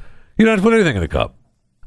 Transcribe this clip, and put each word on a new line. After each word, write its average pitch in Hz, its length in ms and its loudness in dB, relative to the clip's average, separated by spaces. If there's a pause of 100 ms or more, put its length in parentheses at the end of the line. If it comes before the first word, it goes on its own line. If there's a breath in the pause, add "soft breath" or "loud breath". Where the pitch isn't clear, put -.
(380 soft breath)
You 214 80 4
don't 220 100 2
have 196 40 -2
to 180 100 -2
put 226 40 2
anything 180 240 2
in 90 40 -2
the 82 60 -4
cup. 62 280 -4 (520)